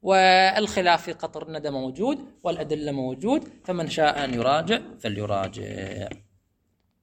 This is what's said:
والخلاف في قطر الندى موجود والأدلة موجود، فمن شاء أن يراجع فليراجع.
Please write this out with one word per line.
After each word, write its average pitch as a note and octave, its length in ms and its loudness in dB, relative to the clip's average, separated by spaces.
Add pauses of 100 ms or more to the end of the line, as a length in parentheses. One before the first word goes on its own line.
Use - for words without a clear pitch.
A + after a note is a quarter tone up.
والخلاف F#3+ 1000 6
في E3+ 100 -8
قطر D#3 360 -10
الندى D3+ 220 -6
موجود C#3 480 -4 (240)
والأدلة D3+ 500 -4
موجود، C#3 560 -2 (160)
فمن E3+ 260 -4
شاء D3 340 0
أن C3 100 -4
يراجع D3+ 460 0 (200)
فليراجع. G2+ 1080 -6 (960)